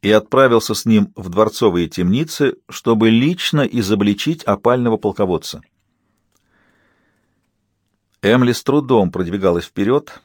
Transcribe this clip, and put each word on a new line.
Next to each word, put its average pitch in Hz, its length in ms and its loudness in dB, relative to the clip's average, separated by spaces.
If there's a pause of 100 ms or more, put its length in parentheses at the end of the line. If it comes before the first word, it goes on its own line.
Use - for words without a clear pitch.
и 101 80 0
отправился 117 640 2
с - 100 -8
ним 107 320 2
в 92 120 -12
дворцовые 90 600 0
темницы, 123 680 -2 (120)
чтобы 113 420 0
лично 147 520 0
изобличить 104 840 -2
опального 120 520 0
полководца. 92 640 -4 (2500)
Эмли 123 300 2
с - 100 -4
трудом 127 480 0
продвигалась 90 540 -2
вперёд 127 600 -4